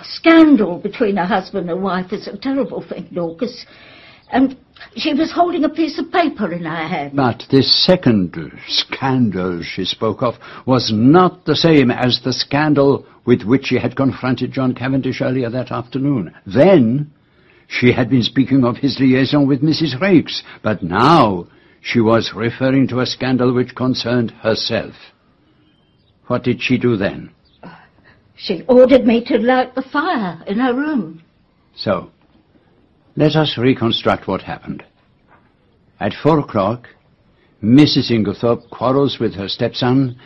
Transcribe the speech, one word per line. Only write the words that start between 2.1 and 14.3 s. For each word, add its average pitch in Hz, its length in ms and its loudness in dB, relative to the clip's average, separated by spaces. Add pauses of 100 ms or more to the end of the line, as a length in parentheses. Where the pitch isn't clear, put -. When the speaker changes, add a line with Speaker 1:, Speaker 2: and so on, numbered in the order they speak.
Speaker 1:
is - 140 -8
a 202 100 -14
terrible 269 500 -4
thing, - 260 -12
Dorcas. 170 520 -8 (640)
And 262 260 0 (380)
she 302 180 -4
was 311 200 -2
holding 339 320 0
a 302 40 0
piece 311 300 -4
of - 120 -8
paper 247 400 -2
in 170 120 -8
her 160 240 -6
hand. 143 280 -6
Speaker 2:
But 127 360 0
this - 340 2
second 117 520 2 (300)
scandal 92 960 -2
she 92 200 -8
spoke 104 380 -4
of 120 140 -2 (300)
was 127 280 0
not 160 520 4
the 151 100 0
same 143 360 2
as 117 320 -2
the 127 80 -4
scandal 139 760 0 (200)
with 120 180 2
which 131 220 0
she 123 140 -2
had 120 160 -6
confronted 127 580 -4